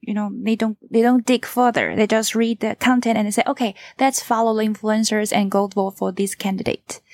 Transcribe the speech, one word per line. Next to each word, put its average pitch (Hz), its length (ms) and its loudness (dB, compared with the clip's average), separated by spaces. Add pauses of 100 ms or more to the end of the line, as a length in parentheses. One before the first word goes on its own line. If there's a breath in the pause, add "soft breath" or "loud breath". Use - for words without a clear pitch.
you 208 120 -6
know, 208 200 -4
they 226 220 -2
don't, 220 220 -4 (140)
they 226 100 2
don't 247 240 4
dig 247 200 2
further. 226 500 0
They 214 120 2
just 220 280 0
read 226 240 0
the 214 160 -2
content 240 420 2
and 214 100 0
they 208 40 -4
say, - 160 0
"Okay, 247 260 -2 (260 loud breath)
let's 262 220 2
follow 226 340 0
the 214 120 0
influencers 214 680 0
and 202 180 2
go 202 160 2
vote 196 300 -2
for 190 140 -2
this 196 240 -4
candidate." - 680 -4 (120)